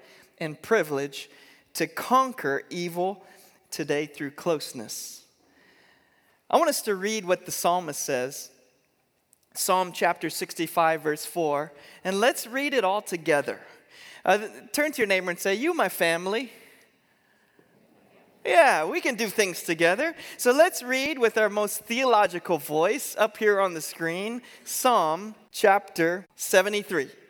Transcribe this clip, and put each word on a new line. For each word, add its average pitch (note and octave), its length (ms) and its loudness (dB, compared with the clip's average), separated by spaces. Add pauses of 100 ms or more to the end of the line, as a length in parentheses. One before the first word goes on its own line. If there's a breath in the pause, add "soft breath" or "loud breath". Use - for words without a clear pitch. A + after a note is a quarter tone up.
(380 loud breath)
and D#3 240 -8
privilege D3 640 -2 (460 loud breath)
to E3 120 -2
conquer A#3+ 840 0
evil F3+ 540 -4 (460 loud breath)
today D3+ 360 -4
through D3+ 240 -10
closeness. - 920 -6 (1200 soft breath)
I - 80 2
want D#4 140 4
us - 120 -4
to G#3 120 -2
read G#3 300 -4
what F3+ 200 -2
the - 80 -10
psalmist F3 520 -2
says, C3+ 460 -4 (1040)
Psalm F#3 400 0
chapter F3 380 0
sixty-five, E3 720 -2
verse D3+ 240 -4
four, D3+ 460 -2 (320 loud breath)
and F#3+ 160 -2
let's A#3+ 260 2
read C4+ 260 -4
it A#3+ 120 2
all G3+ 180 0
together. D#3+ 580 0 (640 loud breath)
Uh, G3 140 4
th-, G#3+ 120 -6 (220)
turn D4+ 200 0
to - 60 -8
your G#3+ 100 0
neighbor F#3 200 0
and F3 100 -4
say, G3 160 0
"You, D4+ 200 -2
my A3+ 140 2
family." F#3 640 -2 (1900 loud breath)
Yeah, B3 420 6
we C#4+ 160 -4
can C4 140 0
do G#3+ 120 -2
things F#3 340 -2
together. F#3 520 0 (240 loud breath)
So B3 140 2
let's D#4+ 300 4
read C4+ 360 -2
with A#3 180 2
our G#3+ 140 4
most G#3 340 -4
theological G#3 720 2
voice D#3+ 600 -2
up G#3+ 180 0
here G#3 240 4
on F#3 140 0
the D#3 80 -8
screen, G3 580 -6 (240 loud breath)
Psalm G#3 720 0 (180)
chapter F#3+ 760 2 (100)
seventy-three. G3 760 2 (200)